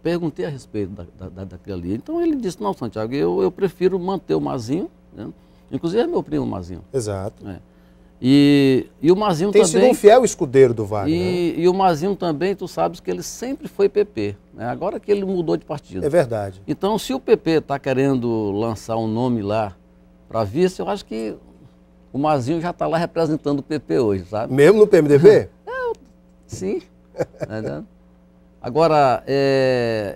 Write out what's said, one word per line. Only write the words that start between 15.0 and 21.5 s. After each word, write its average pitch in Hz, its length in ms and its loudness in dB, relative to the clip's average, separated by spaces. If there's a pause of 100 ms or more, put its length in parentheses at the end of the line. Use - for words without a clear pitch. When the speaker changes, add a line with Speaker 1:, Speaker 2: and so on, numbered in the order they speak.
Speaker 1:
ele 202 140 0
mudou 170 320 -2
de - 80 -14
partido. 170 400 -10
Speaker 2:
É - 40 0
verdade. 110 560 -2
Speaker 1:
Então, 196 320 -4
se 254 160 -6
o 269 60 -6
P 240 160 2
P 160 240 0
tá 139 180 -6
querendo 123 720 -2
lançar 113 440 -4
um 113 120 -2
nome 117 340 -2
lá 101 340 -4 (540)
pra 110 160 -2
vice, 175 360 -2
eu 175 60 -6
acho 196 180 -6
que 214 300 -10 (800)